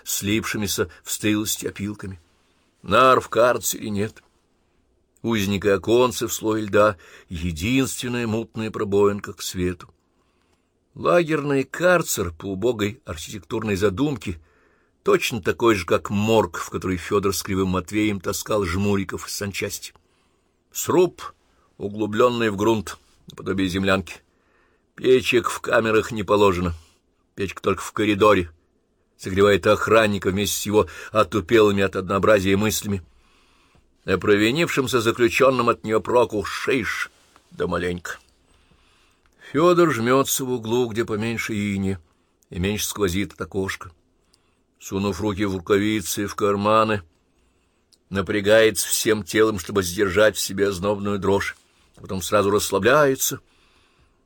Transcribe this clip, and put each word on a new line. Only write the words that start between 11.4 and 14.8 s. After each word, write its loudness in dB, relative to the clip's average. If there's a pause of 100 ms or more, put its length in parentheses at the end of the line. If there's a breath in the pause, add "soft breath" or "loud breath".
карцер 0
по -14
убогой -2
архитектурной -6
задумке — -2 (640)